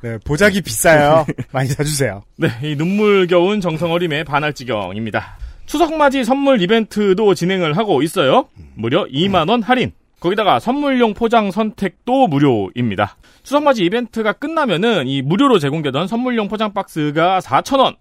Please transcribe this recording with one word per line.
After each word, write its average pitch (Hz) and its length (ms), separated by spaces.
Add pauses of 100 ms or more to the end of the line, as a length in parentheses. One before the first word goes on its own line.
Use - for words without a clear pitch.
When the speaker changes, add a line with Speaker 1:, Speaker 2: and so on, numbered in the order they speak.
Speaker 1:
네, 113 240
보자기 190 360
비싸요. 151 640 (120)
Speaker 2:
<laughs> - 160
Speaker 1:
많이 131 160
사주세요. 135 540 (140)
Speaker 3:
네, 156 100 (160)
이 151 120
눈물겨운 190 880
정성어림에 165 600
반할 147 300
지경입니다. 104 840 (300)
추석맞이 294 560
선물 269 380
이벤트도 208 760
진행을 175 420
하고 180 240
있어요. 170 460 (280)
무려 127 340
이만 165 400
원 240 120
할인. 226 300 (280)
거기다가 180 400
선물용 254 540
포장 220 380
선택도 220 760
무료입니다. 117 880 (260)
추석맞이 277 420
이벤트가 220 480
끝나면은 226 760
이 139 140
무료로 196 380
제공되던 143 480
선물용 233 400
포장 214 260
박스가 170 680
사천 180 380
원. 190 220